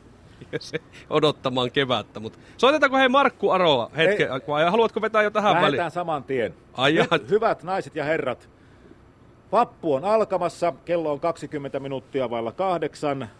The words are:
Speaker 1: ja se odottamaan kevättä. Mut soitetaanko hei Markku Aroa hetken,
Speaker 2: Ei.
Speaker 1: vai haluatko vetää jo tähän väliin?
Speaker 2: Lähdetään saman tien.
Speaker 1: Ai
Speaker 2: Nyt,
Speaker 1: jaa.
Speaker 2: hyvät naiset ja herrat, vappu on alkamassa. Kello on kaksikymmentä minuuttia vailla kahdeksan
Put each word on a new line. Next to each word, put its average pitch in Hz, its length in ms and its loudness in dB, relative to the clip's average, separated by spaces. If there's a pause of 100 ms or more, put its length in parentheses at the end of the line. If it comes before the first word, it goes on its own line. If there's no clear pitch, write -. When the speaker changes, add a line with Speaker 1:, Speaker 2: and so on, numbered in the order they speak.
(520)
Speaker 1:
ja 147 80 -4
se - 180 -10 (320)
odottamaan 131 600 0
kevättä. 123 500 -2
Mut 110 180 -14 (180)
soitetaanko 277 400 4
hei 262 120 4
Markku 254 420 2
Aroa 151 460 4
hetken, 160 360 2
Speaker 2:
Ei. 131 160 -4
Speaker 1:
vai 147 220 2
haluatko 220 300 2
vetää 214 220 0
jo 208 80 2
tähän 208 240 0
väliin? 170 100 2
Speaker 2:
Lähdetään 147 260 0
saman 165 340 -6
tien. 120 300 -2 (180)
Speaker 1:
Ai 139 200 2
Speaker 2:
Nyt, 175 180 2
Speaker 1:
jaa. 160 100 2 (100)
Speaker 2:
hyvät 208 320 0
naiset 170 340 -8
ja 151 80 -4
herrat, 131 440 -4 (1040)
vappu 185 420 0
on 135 100 -2
alkamassa. 180 680 0 (120)
Kello 165 280 -2
on 139 80 -6
kaksikymmentä 147 600 -6
minuuttia 135 500 -6
vailla 113 220 -6
kahdeksan 151 760 -4 (120)